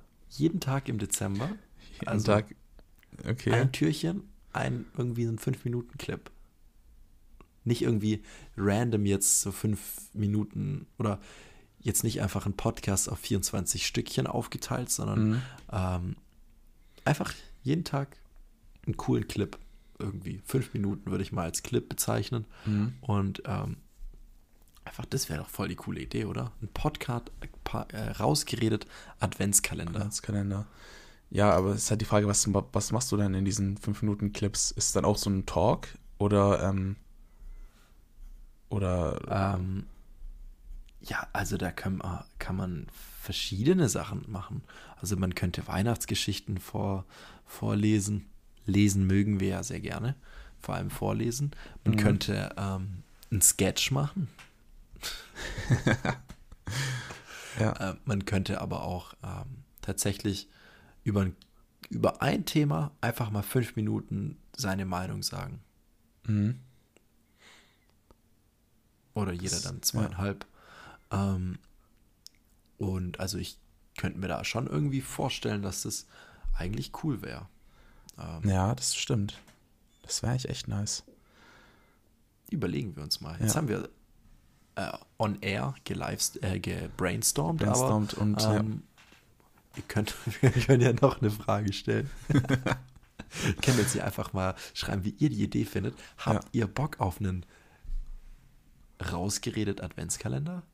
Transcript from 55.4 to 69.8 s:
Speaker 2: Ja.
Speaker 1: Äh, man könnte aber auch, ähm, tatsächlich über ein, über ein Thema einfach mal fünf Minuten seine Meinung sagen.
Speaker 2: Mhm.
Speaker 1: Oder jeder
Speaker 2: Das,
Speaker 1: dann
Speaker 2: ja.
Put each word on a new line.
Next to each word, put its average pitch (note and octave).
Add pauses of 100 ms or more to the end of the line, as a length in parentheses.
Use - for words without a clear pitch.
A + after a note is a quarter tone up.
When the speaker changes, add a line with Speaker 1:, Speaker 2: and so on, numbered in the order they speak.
Speaker 2:
Ja. A2
Speaker 1:
Äh, -
man G2+
könnte -
aber F2+
auch, F2+
ähm, F#2 (180)
tatsächlich G2 (540)
über G2+
ein, F2+ (540)
über -
ein D3
Thema D3+
einfach A#2+
mal G#2
fünf -
Minuten G#2 (200)
seine F#2+
Meinung F#2
sagen. F#2 (640)
Speaker 2:
Mhm. G#2+ (2500)
Speaker 1:
Oder G2
jeder F2+
Speaker 2:
Das, -
Speaker 1:
dann F2+
Speaker 2:
ja. -